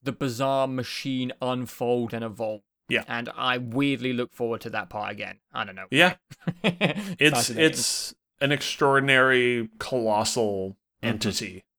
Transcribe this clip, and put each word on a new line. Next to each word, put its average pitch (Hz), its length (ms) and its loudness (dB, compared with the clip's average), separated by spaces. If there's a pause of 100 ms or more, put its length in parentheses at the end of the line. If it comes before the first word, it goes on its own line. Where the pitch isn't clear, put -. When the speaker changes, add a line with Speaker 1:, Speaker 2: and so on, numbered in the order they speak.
Speaker 1:
the 135 80 -4
bizarre 135 560 0
machine 127 640 -4 (100)
unfold 123 720 -2
and 113 100 -6
evolve. 110 380 -6 (280)
Speaker 2:
Yeah. 117 180 0
Speaker 1:
And 120 280 -6
I 127 220 0
weirdly 127 560 -2
look 120 200 -4
forward 113 280 -4
to 117 80 -10
that 107 200 -8
part 104 220 -8
again. 104 280 -12 (120)
I 117 140 -6
don't 95 100 -16
know. 95 160 -16
Speaker 2:
Yeah. 170 240 4 (300)
Speaker 1:
<laughs> - 180 -8
Speaker 2:
It's, 175 720 2
Speaker 1:
Fascinating. 120 340 2
Speaker 2:
it's - 460 -4 (240)
an 143 140 0
extraordinary, 131 1200 4
colossal 107 1000 0 (260)
Speaker 3:
Mm-hmm. 117 60 -2
Speaker 2:
entity. 98 560 -4 (140)